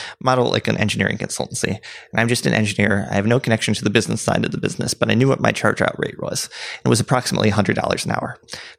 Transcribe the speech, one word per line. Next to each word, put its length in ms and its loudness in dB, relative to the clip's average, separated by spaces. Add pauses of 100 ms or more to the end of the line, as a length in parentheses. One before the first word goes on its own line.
(200)
Model 320 2
like 160 0
an 100 0
engineering 400 0
consultancy. 600 -4 (320)
And 80 -2
I'm 80 4
just 180 0
an 80 2
engineer. 560 2
I 60 -2
have 100 2
no 140 4
connection 360 0
to 100 -4
the 40 2
business 320 0
side 220 0
of 80 -2
the 60 -4
business, 360 -4
but 160 -2
I 40 4
knew 160 4
what 100 2
my 140 0
charge 280 0
out 160 0
rate 240 -4
was. 280 -6 (340)
It 60 2
was 100 6
approximately 500 2
a 60 0
hundred 220 2
dollars 260 -2
an 80 -4
hour. 260 -4 (420)